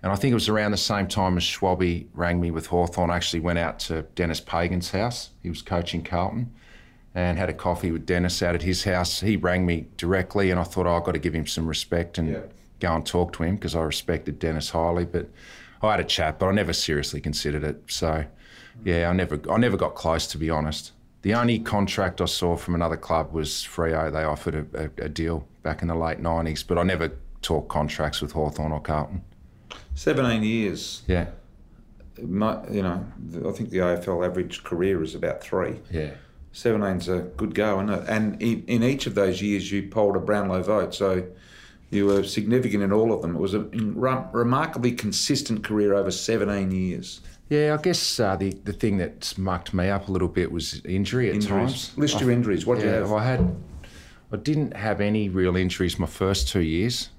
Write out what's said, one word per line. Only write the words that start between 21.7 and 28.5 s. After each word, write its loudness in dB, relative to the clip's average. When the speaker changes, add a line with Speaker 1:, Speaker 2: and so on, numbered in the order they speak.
Speaker 1:
I 4
saw 0
from -2
another 0
club -2
was -2
Freo. -2
They -2
offered -2
a, -6
a, -6
a -4
deal -4
back -4
in -2
the 0
late -2
nineties, -2
but 0
I 2
never 0
talked 0
contracts -2
with -6
Hawthorn -2